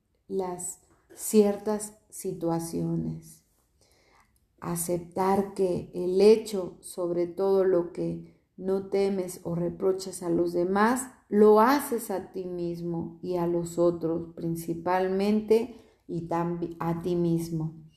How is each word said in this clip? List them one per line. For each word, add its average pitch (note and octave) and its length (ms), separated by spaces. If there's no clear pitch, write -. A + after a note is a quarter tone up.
las F3+ 540
ciertas G#3 800
situaciones. E3 1300
Aceptar F3+ 960
que F3+ 400
el F#3 260
hecho, G#3 600
sobre F3 440
todo F#3+ 380
lo F3 280
que E3+ 480
no F#3+ 320
temes G3 540
o E3+ 120
reprochas F3+ 680
a F3 80
los E3+ 240
demás, G3+ 560
lo G#3+ 300
haces A#3+ 520
a F#3+ 200
ti F#3 140
mismo E3+ 800
y F3+ 140
a F3 100
los E3+ 320
otros E3+ 560
principalmente F#3+ 1400
y E3+ 200
tambi-, E3+ 520
a E3 220
ti F3+ 140
mismo. E3 580